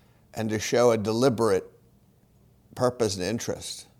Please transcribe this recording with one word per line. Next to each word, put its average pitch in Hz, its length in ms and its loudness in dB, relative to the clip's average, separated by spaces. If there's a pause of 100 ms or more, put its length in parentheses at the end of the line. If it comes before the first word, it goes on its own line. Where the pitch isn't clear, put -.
(360)
and 110 160 -4
to 107 80 -2
show 120 320 4
a 113 60 2
deliberate 110 680 2 (1080)
purpose 120 400 0
and 90 100 -6
interest - 600 -8 (120)